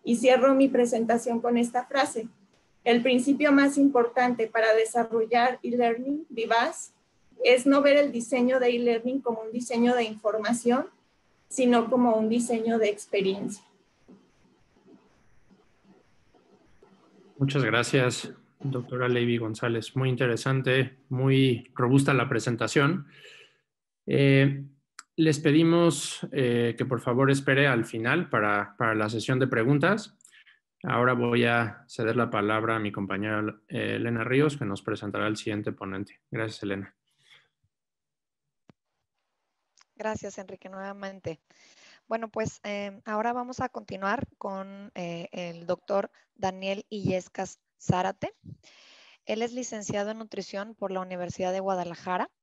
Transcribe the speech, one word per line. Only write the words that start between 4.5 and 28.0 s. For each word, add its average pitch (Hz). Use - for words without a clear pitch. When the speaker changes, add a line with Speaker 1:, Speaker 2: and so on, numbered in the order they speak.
Speaker 1:
desarrollar 233
e-learning 247
vivaz 233
es 247
no 277
ver 285
el 285
diseño 247
de 247
e-learning 240
como 226
un 220
diseño 240
de 233
información, 220
sino 240
como 247
un 220
diseño 226
de 214
experiencia. 196
Speaker 2:
Muchas 139
gracias, 120
doctora 127
Levy 120
González. 113
Muy 131
interesante, 131
muy 131
robusta 139
la 123
presentación. 123
Eh, 139
les 156
pedimos, 165
eh, 120
que 123
por 127
favor 135
espere 139
al 117
final 123